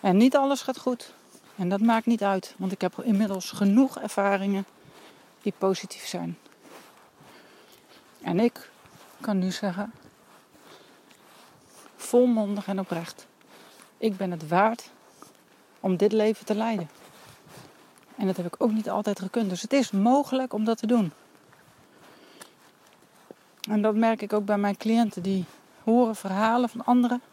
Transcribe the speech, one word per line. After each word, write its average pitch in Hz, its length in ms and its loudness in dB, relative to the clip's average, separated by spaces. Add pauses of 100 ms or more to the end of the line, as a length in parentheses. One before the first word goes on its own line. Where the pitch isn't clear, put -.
En 185 160 4
niet 254 200 6
alles 277 260 2
gaat - 160 -6
goed. - 340 -6 (440)
En 180 120 -2
dat 196 120 0
maakt 226 260 2
niet 233 160 2
uit, 196 340 -2
want 185 160 -4
ik - 80 -8
heb 180 220 -4
inmiddels 196 480 0
genoeg 214 480 2
ervaringen 196 640 0 (800)
die - 160 -2
positief - 480 -4
zijn. 170 320 -8 (1900)
En 180 160 0
ik - 300 -2 (500)
kan 202 180 -2
nu 185 120 -2
zeggen, 196 420 -6 (2000)
volmondig 220 680 2
en 196 140 -4
oprecht, 170 460 -8 (720)
ik 214 180 -2
ben 190 140 -4
het 160 180 -8
waard 202 420 2 (920)
om 185 160 0
dit 202 160 2
leven 214 320 0
te 208 100 -2
leiden. 208 340 -4 (1300)
En 214 100 -2
dat 190 100 0
heb 175 100 -6
ik - 120 -10
ook 233 140 2
niet 214 180 -2
altijd 208 280 -4
gekund. 190 320 -4
Dus 180 120 -8
het - 100 -6
is 269 180 2
mogelijk 262 600 2
om 214 120 -2
dat 226 140 0
te - 80 -6
doen. 214 260 2 (2500)
En 214 140 0
dat 214 120 2
merk 226 280 2
ik 202 100 -6
ook 214 120 0
bij 202 140 0
mijn 202 180 0
cliënten. 220 460 0
Die 190 220 0 (380)
horen 226 340 4
verhalen 220 520 0
van - 160 -10
anderen. 247 360 4 (120)